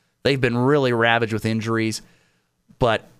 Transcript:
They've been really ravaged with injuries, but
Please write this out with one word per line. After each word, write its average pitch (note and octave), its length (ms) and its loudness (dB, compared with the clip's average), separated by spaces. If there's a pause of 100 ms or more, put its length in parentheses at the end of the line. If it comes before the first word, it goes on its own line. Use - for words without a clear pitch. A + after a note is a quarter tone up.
(240)
They've C3+ 160 0
been A#2+ 180 0
really C3 360 2
ravaged A#2 400 2
with G#2+ 120 -6
injuries, A2 560 -4 (800)
but G#3 300 0 (100)